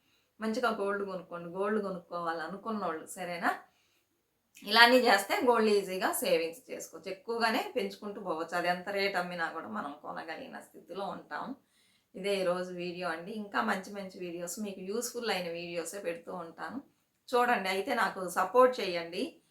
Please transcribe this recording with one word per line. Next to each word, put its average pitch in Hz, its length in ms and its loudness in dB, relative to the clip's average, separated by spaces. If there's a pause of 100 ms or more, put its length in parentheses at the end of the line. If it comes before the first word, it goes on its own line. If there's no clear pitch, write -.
(400)
మంచిగా 220 320 0
గోల్డ్ 202 320 -2
కొనుక్కోండి. 170 460 -8
గోల్డ్ 202 320 0
కొనుక్కోవాలనుకున్నోళ్ళు 175 1200 -4
సరేనా? 180 440 -4 (1120)
ఇలానే 233 380 10
చేస్తే 226 400 6
గోల్డ్ 226 300 6
ఈజీగా 190 420 2
సేవింగ్స్ 165 520 0
చేసుకోవచ్చు. - 460 -12
ఎక్కువగానే 226 580 -2
పెంచుకుంటూ 202 520 -6
పోవచ్చు. 165 360 -4
అది 170 120 0
ఎంత 180 200 -2
రేటు 196 300 0
అమ్మినా 175 300 -2
కూడా 160 200 -8
మనం 208 300 -8
కొనగలిగిన 160 640 -10
స్థితిలో - 480 -12
ఉంటాం. 165 380 -10 (680)
ఇదే 196 220 -2
ఈరోజు 180 380 0
వీడియో 175 340 -6
అండి. 170 240 -6
ఇంకా 214 300 -4
మంచి 202 300 -2
మంచి 196 260 -10
వీడియోస్, 175 420 -6
మీకు 196 220 -8
యూస్‌ఫుల్ 226 480 -4
అయిన 180 200 -2
వీడియోసే 170 500 -6
పెడుతూ 170 360 -6
ఉంటాను 165 420 -10 (500)
చూడండి. 240 400 4
అయితే 196 260 0
నాకు 196 260 0 (100)
సపోర్ట్ 247 440 6
చేయండి. 175 480 -2 (280)